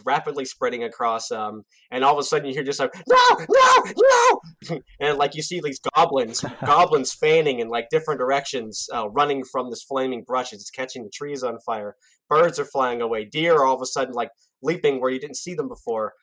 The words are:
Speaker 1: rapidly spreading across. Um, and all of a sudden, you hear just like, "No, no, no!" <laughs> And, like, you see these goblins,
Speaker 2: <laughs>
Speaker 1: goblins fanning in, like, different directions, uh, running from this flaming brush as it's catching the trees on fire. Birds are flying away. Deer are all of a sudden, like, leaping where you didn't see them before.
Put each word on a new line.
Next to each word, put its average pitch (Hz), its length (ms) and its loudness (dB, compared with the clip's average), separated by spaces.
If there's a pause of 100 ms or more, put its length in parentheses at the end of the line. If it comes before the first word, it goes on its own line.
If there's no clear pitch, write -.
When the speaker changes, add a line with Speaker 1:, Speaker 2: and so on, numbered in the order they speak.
Speaker 1:
rapidly 143 380 -2
spreading 123 400 -4
across. 113 480 -4
Um, 107 320 -8 (280)
and 127 120 -4
all 139 100 6
of 147 60 -2
a 143 40 0
sudden, 147 260 -2
you 131 40 -6
hear 143 100 -4
just 139 180 -6
like, - 120 -2 (140)
"No, 523 100 8 (320)
no, 508 440 6 (760)
no!" - 180 -6
<laughs> - 120 -18
And, 143 180 0
like, 143 160 0
you 151 80 -10
see 175 200 -6
these 143 180 -8 (160)
goblins, 127 480 0 (100)
Speaker 2:
<laughs> - 120 -10
Speaker 1:
goblins 151 480 4
fanning 156 460 2
in, 113 100 -4
like, 117 200 -4
different 156 300 0
directions, 127 720 -4
uh, 113 160 -4
running 139 360 0
from 127 240 -6
this 113 140 -12
flaming 131 420 -4
brush 127 260 -4
as 104 80 -16
it's - 120 -18
catching 127 340 -10
the 104 60 -14
trees 143 320 -10
on 113 220 -4
fire. 104 300 -6 (340)
Birds 160 300 2
are 139 60 -2
flying 123 360 -2
away. 113 240 -2
Deer 160 300 2
are 143 100 4
all 131 100 4
of 127 60 -4
a 127 40 -6
sudden, 127 280 -4
like, - 180 -4 (320)
leaping 147 380 0
where 131 100 0
you 131 80 -4
didn't 147 180 -12
see 180 160 -10
them 151 140 -6
before. 113 560 -6